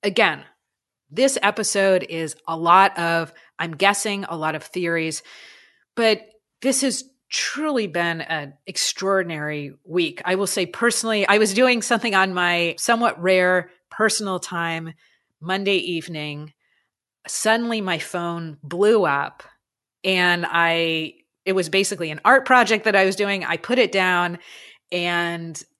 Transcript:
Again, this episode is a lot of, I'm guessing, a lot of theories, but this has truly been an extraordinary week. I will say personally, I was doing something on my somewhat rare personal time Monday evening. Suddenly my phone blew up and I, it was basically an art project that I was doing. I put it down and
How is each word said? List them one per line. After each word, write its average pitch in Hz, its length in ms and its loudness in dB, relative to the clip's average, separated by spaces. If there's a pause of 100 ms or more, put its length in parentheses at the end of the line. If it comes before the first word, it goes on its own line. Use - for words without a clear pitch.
Again, 190 400 2 (680)
this 214 320 2
episode 196 640 2
is 165 320 -8 (120)
a 165 100 -6
lot 180 400 6
of, 170 360 -2 (260)
I'm 165 180 -6
guessing, 202 480 0
a 170 120 -10
lot 156 180 -2
of 151 80 -8
theories, 165 600 -4 (720)
but 220 300 2 (360)
this 269 200 2
has 269 240 -2 (240)
truly 269 580 -2
been 170 340 -2
an 147 320 -6 (140)
extraordinary 151 1040 -2 (120)
week. 165 400 -2
I 185 100 0
will 190 120 -2
say 190 180 -2
personally, 220 600 0
I 202 100 6
was 214 160 2
doing 240 280 4
something 233 320 -2
on 190 200 2
my 175 440 0
somewhat 233 440 0
rare 180 500 2 (180)
personal 208 500 -2
time 165 540 -6 (460)
Monday 190 380 -2
evening. 151 760 -8 (720)
Suddenly 226 520 0
my 185 200 -4
phone 170 640 -8
blew 196 420 4
up 143 380 -2 (600)
and 180 460 2
I, 165 680 0 (300)
it 190 80 0
was 180 160 0
basically 190 420 0
an 151 140 -10
art 262 200 6
project 226 380 4
that 202 140 2
I 190 80 6
was 190 100 2
doing. 196 300 -2
I 165 100 -2
put 233 240 -2
it 214 140 2
down 175 460 0 (520)
and 170 680 -4 (180)